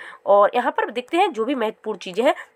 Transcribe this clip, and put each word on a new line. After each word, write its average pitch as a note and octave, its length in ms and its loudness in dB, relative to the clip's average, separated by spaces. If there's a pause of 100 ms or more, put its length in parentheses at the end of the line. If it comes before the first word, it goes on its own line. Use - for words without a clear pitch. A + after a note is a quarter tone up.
(260)
और G3+ 300 6
यहाँ B3 160 0
पर G4 200 -4
देखते B3 260 -4
हैं F#4+ 160 2
जो A3 120 -4
भी C#4 100 -2
महत्वपूर्ण A3 440 -6
चीज़ें G3 260 -4
हैं, D#4 100 4 (200)